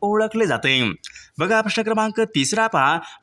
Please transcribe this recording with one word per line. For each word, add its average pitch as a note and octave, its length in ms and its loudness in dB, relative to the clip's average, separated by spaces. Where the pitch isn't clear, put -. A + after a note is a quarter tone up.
ओळखले G#3+ 460 0
जाते. B2+ 460 0
बघा, G3+ 220 2
प्रश्न A3 220 -2
क्रमांक A3 380 -2
तिसरा A3 460 0
पहा, D3 320 2